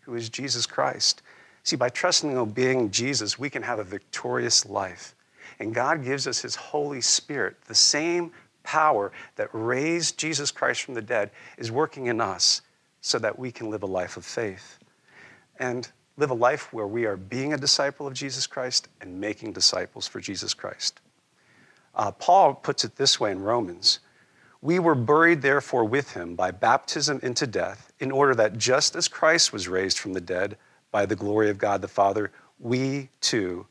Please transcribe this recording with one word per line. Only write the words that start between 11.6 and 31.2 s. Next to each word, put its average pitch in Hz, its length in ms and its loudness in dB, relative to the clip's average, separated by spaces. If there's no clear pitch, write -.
working 135 360 -2
in 117 140 0
us 95 400 0
so - 180 -2
that 110 180 -2
we 127 140 -8
can 113 180 -8
live 107 140 -6
a - 20 -6
life 92 300 -4
of 87 100 -14
faith 101 540 -8
and 123 340 -6
live 139 160 0
a - 20 0
life 123 380 0
where 110 160 -6
we 113 180 -2
are 101 120 -2
being 123 340 -4
a 151 60 -2
disciple 139 500 0
of 135 60 -10
Jesus 131 340 -6
Christ 127 400 -4
and 92 180 -12
making 104 320 -6
disciples 90 560 -2
for 110 140 -10
Jesus 95 320 -8
Christ. - 480 -8
Uh, 101 180 -2
Paul 175 420 6
puts - 320 -2
it 113 100 -10
this - 240 2
way 107 120 0
in 95 120 -6
Romans, 101 560 0
"We 170 180 2
were 165 160 6
buried, 151 460 6
therefore, 135 420 2
with 127 280 0
him 87 240 -10
by 92 160 0
baptism 135 680 0
into 123 240 -2
death, 98 540 -4
in 131 100 -2
order 135 260 4
that 110 220 4
just 127 380 2
as 170 140 -2
Christ 160 420 4
was 95 160 -6
raised 92 320 0
from 98 140 -6
the 92 80 -4
dead 92 360 -4
by 101 160 2
the 101 100 0
glory 104 340 2